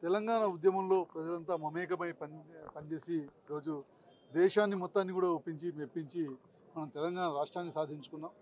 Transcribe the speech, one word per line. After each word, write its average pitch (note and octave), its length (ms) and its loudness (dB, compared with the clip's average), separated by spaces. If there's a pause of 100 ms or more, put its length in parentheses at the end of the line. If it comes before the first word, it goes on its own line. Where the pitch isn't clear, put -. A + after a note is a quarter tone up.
తెలంగాణ G#3+ 380 4 (120)
ఉద్యమంలో F#3+ 440 6 (140)
ప్రజలంతా E3+ 520 -2
మమేకమై E3+ 460 -2 (120)
పని-, D#3 200 -12 (340)
పనిచేసి D#3 420 -4 (300)
ఈరోజు D3 280 -4 (640)
దేశాన్ని G3 420 6
మొత్తాన్ని F#3 360 0
కూడా F#3 180 4
ఒప్పించి, D#3+ 340 -6 (120)
మెప్పించి D#3+ 420 -4 (500)
మనం D#3 220 -6
తెలంగాణ F3 320 0 (120)
రాష్ట్రాన్ని E3+ 380 -4
సాధించుకున్నాం. D3+ 640 -6